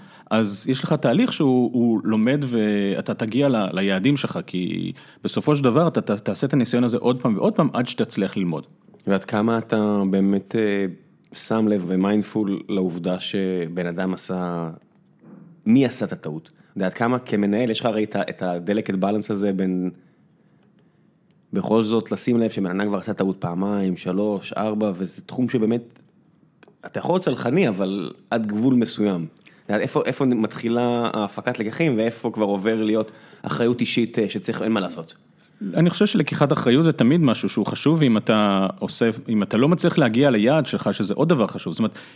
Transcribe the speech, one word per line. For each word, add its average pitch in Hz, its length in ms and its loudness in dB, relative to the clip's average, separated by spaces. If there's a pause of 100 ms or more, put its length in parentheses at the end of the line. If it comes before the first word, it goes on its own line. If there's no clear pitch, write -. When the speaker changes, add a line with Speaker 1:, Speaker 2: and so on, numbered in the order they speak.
(300)
Speaker 1:
אז 107 400 0
יש 131 140 -2
לך - 100 0
תהליך 151 400 2
שהוא, 127 400 2
הוא 117 300 2
לומד 117 440 2
ואתה 104 680 0
תגיע 117 360 0
ל-, 107 240 0
ליעדים 98 440 2
שלך, - 300 -4
כי 90 440 -4 (320)
בסופו - 320 0
של 143 80 0
דבר 135 240 4
אתה 120 140 -2
ת-, - 100 -2
תעשה 104 360 -4
את 131 60 -4
הניסיון 123 300 2
הזה 120 140 0
עוד 127 240 0
פעם 110 160 0
ועוד 220 180 0
פעם, 156 180 2
עד 123 140 -2
שתצליח 104 500 -4
ללמוד. 85 300 -4 (400)
Speaker 2:
ועד 98 160 0
כמה 113 340 0
אתה 107 520 0
באמת, 98 460 0
אה, 101 300 0 (480)
שם 110 340 0
לב 101 200 2
ומיינדפול 98 840 0
לעובדה 92 500 -2
שבן 90 680 -4
אדם 92 280 -4
עשה, 87 560 -6 (960)
מי 127 200 6
עשה 120 200 -4
את - 60 -6
הטעות? 80 400 -10 (240)
ועד 92 180 -2
כמה 120 260 0
כמנהל 104 500 0
יש 110 100 -2
לך - 60 -2
הרי 107 180 0
את 104 120 -6
ה-, 101 140 0
את - 120 -10
הדלקת 92 540 -2
בלנס 101 360 0
הזה 101 220 0
בין... 92 360 0 (1600)
בכל 110 300 2
זאת 107 280 -2
לשים 117 260 0
לב 113 120 2
שבן 98 300 -2
אדם 104 80 0
כבר 101 100 0
עשה 98 160 -4
טעות 95 260 0
פעמיים, 95 580 -2
שלוש, 98 560 -4
ארבע, 107 420 -2
וזה 90 260 -8
תחום - 280 -4
שבאמת, 117 520 -2 (840)
אתה - 140 -10
יכול 160 140 0
להיות 185 100 0
צלחני, 127 460 2
אבל 95 420 -2 (200)
עד 113 160 0
גבול 110 260 2
מסוים. 104 520 0 (400)
אתה 101 80 -4
יודע, 101 100 2
איפה, - 220 0
איפה 135 200 0
מתחילה 120 880 0
ההפקת 107 460 -4
לקחים, 117 380 0
ואיפה 113 360 -2
כבר 107 120 0
עובר 104 380 0
להיות 107 280 0 (300)
אחריות 120 400 0
אישית, 117 380 0
אה, 107 100 2
שצריך, 101 320 -6
אין 110 100 0
מה 104 80 2
לעשות? 85 360 -6 (580)
Speaker 1:
אני 170 160 4
חושב 208 160 2
שלקיחת 147 480 2
אחריות 131 300 4
זה 165 80 4
תמיד 139 300 4
משהו 113 280 2
שהוא 104 160 -2
חשוב, 156 360 2
אם 120 160 4
אתה 101 500 4 (120)
עושה, 113 300 0 (200)
אם 107 140 2
אתה 107 140 -2
לא 135 120 4
מצליח 170 280 2
להגיע 131 320 4
ליעד 127 360 4
שלך, 104 280 -2
שזה 98 200 -2
עוד 151 160 2
דבר 123 180 4
חשוב. - 260 -8
זאת - 60 -4
אומרת, 110 200 -2 (160)